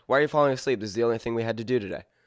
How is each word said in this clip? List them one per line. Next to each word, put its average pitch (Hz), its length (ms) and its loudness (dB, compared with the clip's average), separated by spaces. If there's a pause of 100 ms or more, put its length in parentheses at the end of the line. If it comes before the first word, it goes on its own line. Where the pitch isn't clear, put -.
"Why 127 120 2
are 147 40 4
you 151 60 2
falling 147 240 4
asleep? 127 280 -2
This 107 100 -6
is 92 40 -10
the 117 100 2
only 117 140 2
thing 117 160 -4
we 117 100 -2
had 113 140 -2
to 117 60 -6
do 123 140 0
today." 92 240 -8 (240)